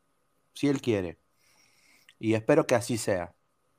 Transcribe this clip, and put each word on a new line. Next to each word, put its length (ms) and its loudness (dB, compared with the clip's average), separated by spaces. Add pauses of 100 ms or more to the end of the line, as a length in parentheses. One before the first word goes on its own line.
(540)
si 140 -2
él 120 0
quiere, 380 -2 (1000)
y 160 0
espero 320 2
que 100 2
así 220 -2
sea. 360 -4 (440)